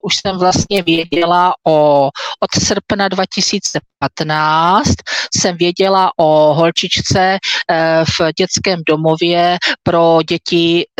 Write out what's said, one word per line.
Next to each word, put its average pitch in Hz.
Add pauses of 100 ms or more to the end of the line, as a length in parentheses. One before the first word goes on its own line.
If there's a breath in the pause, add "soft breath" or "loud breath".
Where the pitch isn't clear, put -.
už -
jsem 190
vlastně 185
věděla 170 (140)
o, 151 (340 loud breath)
od -
srpna 196
dva 190 (120)
tisíce - (200)
patnáct 156 (400 loud breath)
jsem 180
věděla 185
o 151
holčičce, 185 (340 loud breath)
eh, 165
v 160
dětském 185
domově 170 (260 loud breath)
pro 165 (100)
děti 170 (140)